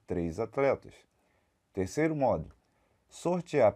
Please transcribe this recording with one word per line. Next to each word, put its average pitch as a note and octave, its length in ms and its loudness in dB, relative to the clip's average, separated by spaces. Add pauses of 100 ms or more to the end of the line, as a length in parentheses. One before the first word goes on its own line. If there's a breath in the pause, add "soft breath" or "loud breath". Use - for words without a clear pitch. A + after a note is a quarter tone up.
três E2+ 340 -4
atletas. B2+ 540 -2 (800)
Terceiro D3+ 420 -2
modo, G#2 340 0 (600)
sortear D#3 640 2